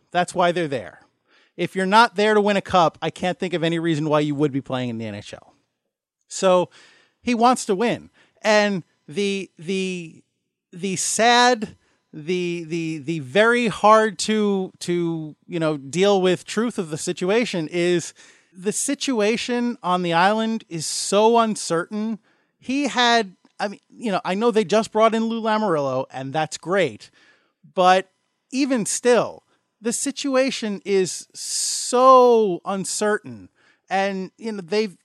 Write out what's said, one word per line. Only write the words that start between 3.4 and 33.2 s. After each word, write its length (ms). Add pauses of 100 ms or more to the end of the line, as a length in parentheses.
of 100
any 160
reason 300
why 100
you 160
would 160
be 100
playing 280
in 80
the 80
N 100
H 180
L. 200 (720)
So 420 (520)
he 120
wants 320
to 100
win. 340 (320)
And 420 (240)
the, 500
the, 640 (520)
the 240
sad, 800 (340)
the, 540
the, 320
the 220
very 480
hard 520
to, 600
to, 560 (120)
you 120
know, 180
deal 440
with 220
truth 340
of 120
the 80
situation 760
is 420 (420)
the 160
situation 1080
on 220
the 100
island 560
is 160
so 540
uncertain. 800 (400)
He 280
had, 480 (240)
I 100
mean, 100 (100)
you 220
know, 120
I 120
know 160
they 120
just 280
brought 240
in 100
Lou 160
Lamoriello, 720
and 220
that's 240
great. 520 (640)
But 380 (400)
even 340
still, 580 (380)
the 100
situation 960
is 480
so 1300
uncertain. 840 (400)